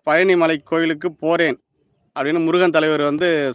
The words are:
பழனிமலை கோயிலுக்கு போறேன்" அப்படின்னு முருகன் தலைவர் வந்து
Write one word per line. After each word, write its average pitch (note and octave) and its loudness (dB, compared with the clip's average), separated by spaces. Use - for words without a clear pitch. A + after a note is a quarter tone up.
பழனிமலை E3 2
கோயிலுக்கு E3 -4
போறேன்" D#3+ -2
அப்படின்னு D#3+ -2
முருகன் F3 2
தலைவர் D#3 0
வந்து D3 -2